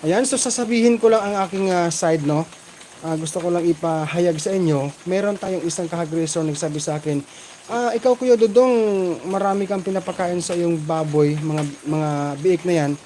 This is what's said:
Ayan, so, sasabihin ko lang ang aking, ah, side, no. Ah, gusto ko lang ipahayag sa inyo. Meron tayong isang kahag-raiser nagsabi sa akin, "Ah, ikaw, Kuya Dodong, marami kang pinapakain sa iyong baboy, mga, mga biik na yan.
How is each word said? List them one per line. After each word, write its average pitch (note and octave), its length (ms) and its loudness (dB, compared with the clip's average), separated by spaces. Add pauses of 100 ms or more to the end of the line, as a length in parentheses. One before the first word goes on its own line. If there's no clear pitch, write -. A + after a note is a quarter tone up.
Ayan, F#3+ 200 2
so, B3+ 120 0
sasabihin A#3 640 2
ko A3+ 80 6
lang A3 200 4
ang G3 160 0
aking, F#3+ 240 -2
ah, F3 240 2
side, D#3+ 320 0
no. D3+ 160 2 (640)
Ah, D#3+ 80 -4
gusto D#3+ 240 -6
ko F3 160 -2
lang F3 80 0
ipahayag E3 800 0
sa G3+ 80 -2
inyo. D3+ 400 0 (160)
Meron G3 320 -2
tayong F#3 240 -4
isang E3+ 240 -4
kahag-raiser E3 560 -4
nagsabi D3+ 400 -4
sa D3+ 160 -4
akin, D3 240 -4 (480)
"Ah, A#3+ 240 -2
ikaw, A#3+ 240 2
Kuya B3+ 160 4
Dodong, A#3 400 6 (560)
marami G3 400 0
kang F#3+ 160 -2
pinapakain F3+ 560 -2
sa F3 160 -4
iyong E3+ 240 2
baboy, D3+ 560 0
mga, D3+ 240 -2 (240)
mga D3+ 240 -2 (320)
biik F3 240 2
na F3+ 160 2
yan. C#3+ 100 0 (140)